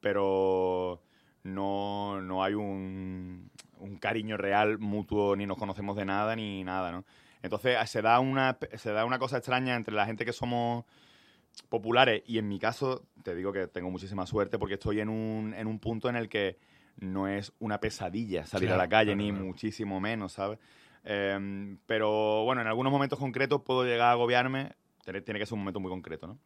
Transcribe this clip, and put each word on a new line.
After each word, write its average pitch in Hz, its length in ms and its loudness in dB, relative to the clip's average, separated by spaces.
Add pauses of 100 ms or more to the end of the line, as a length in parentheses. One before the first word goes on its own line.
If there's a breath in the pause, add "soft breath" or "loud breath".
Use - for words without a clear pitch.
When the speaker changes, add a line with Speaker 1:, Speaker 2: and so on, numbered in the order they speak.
Speaker 1:
pero 95 1000 2 (420 soft breath)
no, 98 760 -4
no 92 240 -2
hay 98 100 2
un, 95 960 -8 (280)
un 101 180 -12
cariño 107 400 -2
real, 101 420 4
mutuo, 101 580 2
ni 101 100 -4
nos 98 120 -4
conocemos 101 380 -4
de 101 80 -2
nada, 104 320 0
ni 101 280 -6
nada, 92 280 -4
¿no? 92 120 -10 (380 soft breath)
Entonces, 123 360 4 (120)
se 110 120 0
da 113 180 8
una, 131 380 2 (180)
se 110 160 -4
da 107 140 4
una 127 120 0
cosa 131 200 -2
extraña 127 380 0
entre 107 180 -4
la 104 120 4
gente 113 200 -4
que 117 60 -4
somos 120 520 -2 (840 soft breath)
populares, 117 580 4
y 113 120 -2
en 107 100 -2
mi 98 100 -4
caso, 123 480 -2 (160)
te 90 120 -6
digo 92 180 -4
que 95 140 -2
tengo 90 240 -6
muchísima 92 360 -6
suerte 104 320 0
porque 101 160 -2
estoy 107 260 -2
en 107 80 -2
un, 110 460 -4
en 107 120 -6
un 110 120 -4
punto 113 300 -2
en 123 80 0
el 113 120 -2
que 98 300 0 (400 soft breath)
no 98 300 -2
es 101 320 -4
una 107 200 -2
pesadilla 98 680 -4
salir 92 220 0
a 92 40 2
Speaker 2:
Claro, 92 100 4
Speaker 1:
la 90 60 2
calle, 107 240 6
Speaker 2:
claro, 101 100 2
Speaker 1:
ni 104 80 0
Speaker 2:
claro. 98 160 -4
Speaker 1:
muchísimo 98 540 -6
menos, 104 320 -4
¿sabes? 101 260 -4 (460 loud breath)
Em, 98 840 -2
pero, 107 580 2
bueno, 127 180 2
en 113 40 -2
algunos 127 260 0
momentos 139 260 2
concretos 135 440 0
puedo 127 220 2
llegar 120 240 4
a 120 40 8
agobiarme, 123 600 2 (320)
tiene, 95 180 -6
tiene 104 180 -6
que 104 60 -2
ser 117 80 -8
un 107 60 -4
momento 98 200 -4
muy 92 100 -4
concreto, 82 360 -8
¿no? 110 200 -14